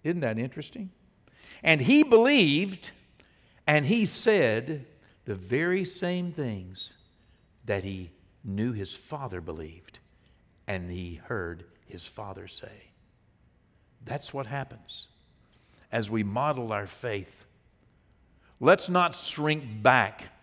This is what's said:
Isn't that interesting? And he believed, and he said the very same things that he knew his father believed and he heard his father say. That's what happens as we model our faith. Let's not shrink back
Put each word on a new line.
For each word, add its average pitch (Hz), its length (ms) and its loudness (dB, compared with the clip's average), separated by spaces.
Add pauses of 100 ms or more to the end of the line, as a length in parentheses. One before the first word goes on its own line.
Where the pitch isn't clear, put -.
Isn't 170 180 -2
that 113 180 -2
interesting? 156 520 -8 (720)
And 156 180 4
he 269 220 8
believed, 220 880 6 (760)
and 151 200 4
he 214 200 4
said 139 800 2 (400)
the 110 80 -6
very 156 500 -2
same 175 480 -4
things 101 640 -8 (720)
that 98 180 -2
he 92 260 -10 (320)
knew 107 300 -4
his 101 220 -8
father 120 460 -10
believed 80 580 -14 (680)
and 90 240 -6
he 87 340 -8
heard 87 400 -8 (220)
his - 200 -16
father 95 420 -14
say. - 420 -18 (1120)
That's 123 280 -10
what 139 140 -6
happens 131 600 -10 (880)
as 107 180 -4
we 110 120 -2
model 120 500 -2
our 101 140 -4
faith. 101 580 -10 (1120)
Let's 170 300 4
not 180 260 2
shrink 151 500 -4 (180)
back 120 420 4 (180)